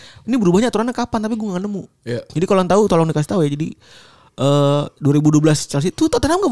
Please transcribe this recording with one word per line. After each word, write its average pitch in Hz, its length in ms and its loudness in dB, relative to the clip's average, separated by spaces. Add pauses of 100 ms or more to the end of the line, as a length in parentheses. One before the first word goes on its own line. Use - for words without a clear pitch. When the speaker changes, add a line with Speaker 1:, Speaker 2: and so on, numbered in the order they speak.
(220)
Speaker 1:
ini 240 120 -4
berubahnya 202 320 2
aturannya 226 240 -2
kapan, 240 300 -6
tapi 220 120 -6
gua 214 220 -6
nggak 180 80 -6
nemu. 202 200 -8 (200)
Speaker 2:
Iya. 117 240 -6
Speaker 1:
Jadi 160 180 -4
kalau 196 140 2
yang 180 100 0
tahu, 202 160 4
tolong 165 220 2
dikasih 151 200 -2
tahu 196 140 0
ya. 147 80 0
Jadi, 147 180 -6 (680)
eh, 143 480 2 (100)
dua 143 200 0
ribu 147 160 2
dua 151 120 4
belas 156 220 2
Chelsea 143 260 -4
tuh - 180 -2
Tottenham 311 300 0
nggak, 381 140 0